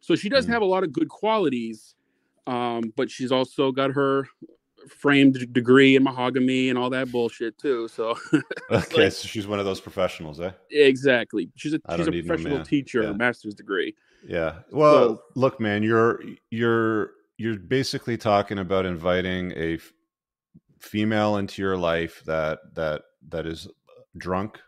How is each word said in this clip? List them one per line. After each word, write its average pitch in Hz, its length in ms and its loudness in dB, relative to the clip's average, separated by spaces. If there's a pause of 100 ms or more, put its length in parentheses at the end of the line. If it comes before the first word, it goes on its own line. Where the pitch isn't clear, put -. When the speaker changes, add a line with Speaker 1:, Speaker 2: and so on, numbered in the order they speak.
Speaker 1:
So 170 140 0
she 190 140 -4
does 254 160 2
Speaker 2:
Mm-hmm. 233 80 -2
Speaker 1:
have 233 80 0
a 208 40 0
lot 185 180 2
of 165 80 -4
good 151 180 -2
qualities, 131 840 -2 (520)
um, 120 480 -4
but 127 160 -2
she's 127 200 -4
also 131 400 0
got 135 200 0
her 135 360 0 (600)
framed 139 480 4
d-, 123 100 -6
degree 127 500 6
in 131 80 6
mahogany 131 680 0
and 127 80 0
all 123 120 -2
that 131 220 -4
bullshit 117 460 -4
too. 120 320 -2
So 113 260 -4 (100)
<laughs> - 80 -4
it's - 380 -2
Speaker 2:
Okay, 113 320 2
Speaker 1:
like 95 80 4
Speaker 2:
so - 160 -12
she's 101 200 -8
one 101 120 -2
of 101 60 0
those 95 160 -4
professionals, 80 580 -4
eh? 90 120 -6 (200)
Speaker 1:
Exactly. 131 840 2
She's 151 180 -6
a, 156 120 -4
Speaker 2:
I 170 120 -6
Speaker 1:
she's 170 80 0
Speaker 2:
don't 160 80 -2
Speaker 1:
a 170 40 -2
Speaker 2:
need 170 80 -6
no 170 40 -10
Speaker 1:
professional 160 280 -4
Speaker 2:
man. - 80 -8
Speaker 1:
teacher, 131 380 -2
Speaker 2:
Yeah. 107 100 -4
Speaker 1:
master's 113 420 -4
degree. 98 400 -6 (300)
Speaker 2:
Yeah. 80 340 -4 (120)
Well, 135 460 6
Speaker 1:
So - 60 -20 (120)
Speaker 2:
look, 131 240 0
man, 104 240 0
you're, 113 400 2 (260)
you're, 113 640 0 (260)
you're 110 220 -4
basically 127 580 -4
talking 101 420 0
about 95 260 0
inviting 90 680 -2
a 82 200 -4
f-, - 180 -14 (840)
female 107 580 0
into 98 240 -8
your 95 160 -2
life 85 480 -2
that, 78 340 -4 (160)
that, 78 280 -4 (260)
that 80 160 -8
is 82 220 -10 (500)
drunk 92 500 -6